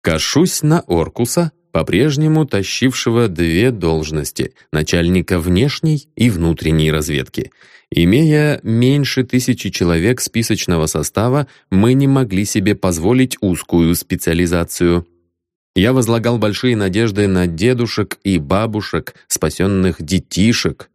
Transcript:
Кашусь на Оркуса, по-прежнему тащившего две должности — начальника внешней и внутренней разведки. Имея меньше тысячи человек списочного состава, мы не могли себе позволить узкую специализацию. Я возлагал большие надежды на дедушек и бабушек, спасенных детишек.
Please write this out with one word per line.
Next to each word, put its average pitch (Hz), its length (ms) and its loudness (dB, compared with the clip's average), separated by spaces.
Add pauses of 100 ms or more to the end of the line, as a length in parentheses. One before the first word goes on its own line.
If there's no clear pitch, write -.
Кашусь 135 600 0
на 151 240 2
Оркуса, 117 640 -2 (200)
по-прежнему 147 760 2
тащившего 117 800 0
две 87 420 0
должности — 80 840 -4 (180)
начальника 87 680 0
внешней 135 800 0
и 120 140 2
внутренней 80 640 0
разведки. 76 580 -4 (400)
Имея 151 720 2
меньше 127 640 0
тысячи 120 460 -2
человек 90 500 0
списочного - 680 -2
состава, 113 600 -2 (220)
мы 107 260 4
не 139 120 2
могли 117 380 0
себе 104 300 0
позволить 95 680 0
узкую 85 560 2
специализацию. 85 1120 -2 (680)
Я 110 180 2
возлагал 117 460 0
большие 110 380 0
надежды 101 500 0
на 92 200 2
дедушек 107 760 -2
и 95 140 0
бабушек, 98 760 -4 (120)
спасенных 92 760 -2
детишек. 90 920 -2